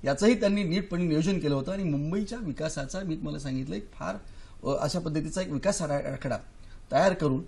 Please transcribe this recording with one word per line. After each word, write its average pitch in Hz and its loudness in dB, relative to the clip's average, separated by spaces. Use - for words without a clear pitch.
याचंही 202 4
त्यांनी 202 4
नीटपणे 175 0
नियोजन 165 4
केलं 151 2
होतं 139 -2
आणि 196 -2
मुंबईच्या 170 0
विकासाचा 156 -4
मी 175 -2
तुम्हाला 151 -4
सांगितलं, 131 -4
एक - -8
फार, - -6
अ, 139 2
अशा - 0
पद्धतीचा 156 -2
एक 185 -2
विकास 185 0
आरा-, 143 0
आराखडा 131 -2
तयार 175 6
करून 147 2